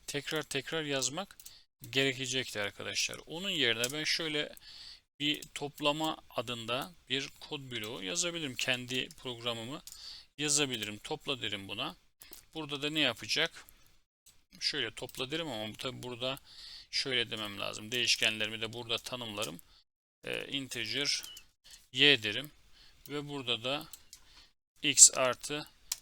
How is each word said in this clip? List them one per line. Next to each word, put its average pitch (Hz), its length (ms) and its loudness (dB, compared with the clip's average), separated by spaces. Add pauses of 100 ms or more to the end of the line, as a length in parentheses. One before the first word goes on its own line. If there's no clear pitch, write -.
tekrar 147 360 -4
tekrar 156 400 -4
yazmak 143 540 -2 (520)
gerekecekti 127 720 0
arkadaşlar. 101 640 -2
Onun 175 240 -6
yerine 123 420 4
ben 151 120 -4
şöyle 151 520 0 (640)
bir 147 240 2 (100)
toplama 147 640 0 (120)
adında 123 640 -2 (160)
bir 135 180 0
kod 139 440 -12
bloğu 123 320 -6
yazabilirim. 170 520 -2
Kendi 127 540 0
programımı 120 720 -6 (560)
yazabilirim. 131 600 2
Topla 143 440 -6
derim 101 260 -4
buna. 123 280 -6 (580)
Burada 147 280 -6
da 147 80 0
ne 156 100 0
yapacak? 139 680 2 (960)
Şöyle 123 340 0
topla 131 380 -6
derim 160 160 -2
ama 107 260 -4
bu - 40 -16
tabi 123 260 -6
burada 123 360 -4 (520)
şöyle 120 400 0
demem 104 280 -4
lazım. 107 320 -6
Değişkenlerimi 110 680 2
de 110 120 -4
burada 117 240 -2
tanımlarım. 107 640 -4 (600)
Ee, - 240 -4
integer 127 760 -2 (680)
y 135 320 10
derim. 117 280 -2 (580)
Ve 143 180 -6
burada 123 360 -4
da 147 240 -2 (920)
x - 320 12
artı 135 540 0 (340)